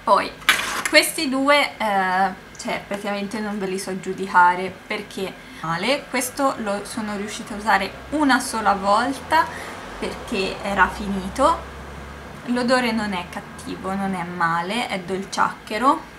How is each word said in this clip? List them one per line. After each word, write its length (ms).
Poi, 260
questi 400
due, 480
eh, 560
cioè, 300
praticamente 520
non 200
ve 80
li 120
so 200
giudicare 720
perché 440
male. 480
Questo 480
lo 260
sono 320
riuscita 380
a 40
usare 340
una 280
sola 340
volta 720
perché 640
era 240
finito. 880
L'odore 420
non 220
è 140
cattivo, 680
non 180
è 100
male, 640
è 120
dolciacchero. 1200